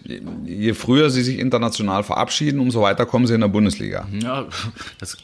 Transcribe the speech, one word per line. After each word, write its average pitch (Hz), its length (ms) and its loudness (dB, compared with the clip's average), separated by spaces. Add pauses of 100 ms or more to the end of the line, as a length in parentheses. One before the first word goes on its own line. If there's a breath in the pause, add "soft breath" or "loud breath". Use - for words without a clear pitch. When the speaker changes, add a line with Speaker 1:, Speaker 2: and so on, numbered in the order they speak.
(460)
Speaker 1:
je 104 280 0
früher 143 360 4
sie 127 120 2
sich 127 180 -2
international 113 640 0
verabschieden, - 560 -2
umso 123 220 2
weiter 101 240 4
kommen 117 220 2
sie 117 80 4
in 113 60 4
der 104 60 4
Bundesliga. 101 600 0 (140)
Speaker 2:
Ja, 127 240 -4 (540 loud breath)
das - 240 -12